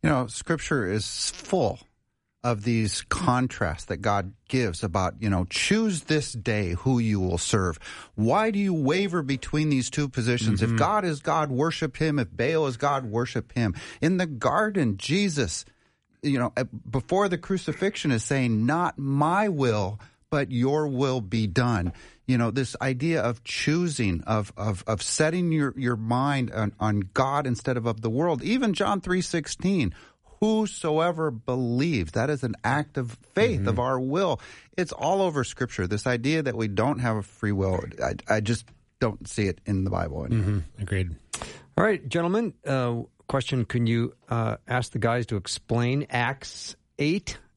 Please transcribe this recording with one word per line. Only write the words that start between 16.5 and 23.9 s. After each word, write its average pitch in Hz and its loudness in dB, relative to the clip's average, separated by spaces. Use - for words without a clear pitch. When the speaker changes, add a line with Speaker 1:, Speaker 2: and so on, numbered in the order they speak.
Speaker 1:
uh, 123 0
before 180 2
the 175 0
crucifixion 185 -2
is 113 2
saying, 120 2
"Not 165 0
my 151 2
will, 107 0
but 143 0
your 139 2
will 131 0
be 107 0
done." 98 2
You 127 4
know, 117 2
this 127 -2
idea 135 0
of 117 -2
choosing, 147 0